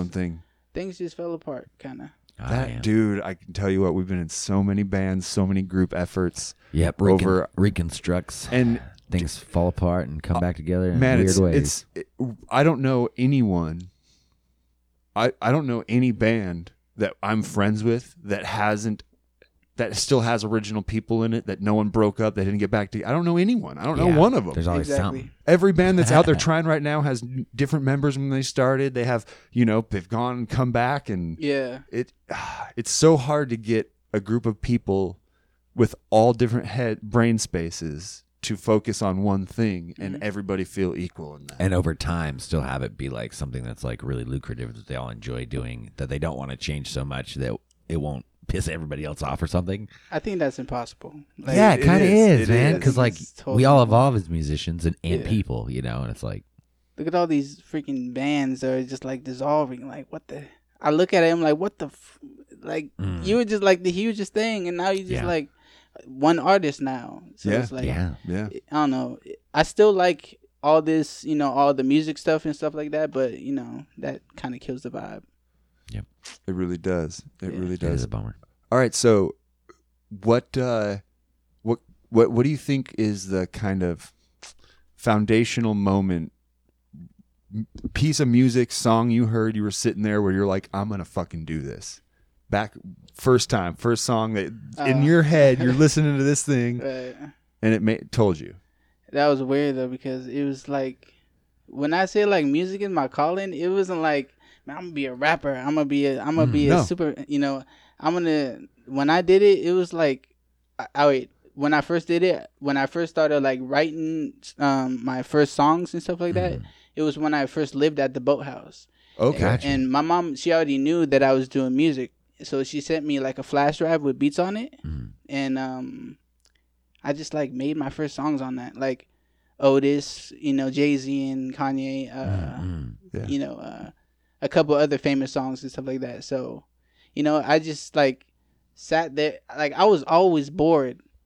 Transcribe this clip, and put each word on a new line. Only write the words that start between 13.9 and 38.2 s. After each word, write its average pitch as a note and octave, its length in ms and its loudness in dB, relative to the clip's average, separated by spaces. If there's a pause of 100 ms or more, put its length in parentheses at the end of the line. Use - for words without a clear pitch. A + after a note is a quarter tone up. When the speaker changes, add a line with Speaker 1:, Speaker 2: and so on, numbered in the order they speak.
Speaker 1:
I, A#2 260 0
I A2+ 100 0
don't D3 160 0
know A#2+ 220 -2
any B2 220 2
band G2 600 -2 (240)
that G#2+ 180 -2 (100)
I'm G#2+ 200 0
friends G#2 400 0
with A#2 400 -2
that G2+ 220 -4
hasn't, G#2+ 580 -2 (720)
that A2 180 -4
still B2+ 260 2
has A#2 220 0
original G#2+ 380 -2
people A2+ 420 -2
in A2+ 100 0
it, A#2 140 -4
that F#2+ 140 -6
no G#2+ 120 2
one G#2+ 160 2
broke G#2 300 2
up, A2 160 0
they G2 80 0
didn't G2+ 160 0
get G2+ 100 0
back G#2 220 -2
to. G#2+ 140 -6
I A2+ 60 -4
don't E3 140 0
know E3+ 120 2
anyone. G#3+ 400 0
I - 80 -8
don't D3 120 -2
know F3+ 120 4
Speaker 3:
Yeah, D#3 80 6
Speaker 1:
one G#3+ 160 6
of A#2+ 120 2
'em. D2+ 80 -6
Speaker 3:
there's E2 140 0
always F2 220 0
Speaker 2:
Exactly. C3 320 0
Speaker 3:
something. - 100 -16 (160)
Speaker 1:
Every F#3 240 6
band F3+ 260 4
that's B2 140 4
out D#3+ 140 8
Speaker 3:
<laughs> - 20 0
Speaker 1:
there D3+ 80 4
trying D#3+ 300 0
right D#3 160 0
now D3 200 -2
has C3 220 -2
n-, B2+ 220 -8 (100)
different C#3 300 0
members C#3 320 2
when C#3 120 -2
they C3+ 120 0
started. C3+ 520 2
They A#2+ 120 -2
have, A#2+ 200 -2 (280)
you A#2+ 120 4
know, A2 240 2
they've F#2+ 200 -4
gone A#2+ 280 -2
and A#2 120 -6
come B2 240 0
back, B2 360 -2
and F2 300 -4
Speaker 2:
Yeah. C#3 400 -2 (120)
Speaker 1:
it, B2 200 -6 (180)
<sighs> - 460 -10
it's - 160 -6
so D#3+ 260 6
hard C#3+ 320 -2
to A#2 80 -4
get A2 340 -2 (220)
a G#2+ 60 0
group G#2+ 260 -2
of G#2+ 160 -2
people G2 580 -2 (540)
with C3+ 220 2 (140)
all A2+ 240 6
different A#2 340 0
head A2+ 340 -4
brain A2+ 380 2
spaces E2 840 -8 (180)